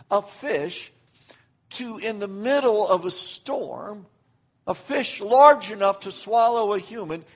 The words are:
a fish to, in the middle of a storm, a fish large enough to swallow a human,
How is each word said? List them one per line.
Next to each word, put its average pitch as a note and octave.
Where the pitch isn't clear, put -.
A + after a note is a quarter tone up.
a G3+
fish F3+
to, A#3
in G#3+
the G3+
middle G#3+
of F3+
a F#3
storm, F#3+
a -
fish -
large A#3+
enough G3
to G3
swallow A3+
a G3
human, E3+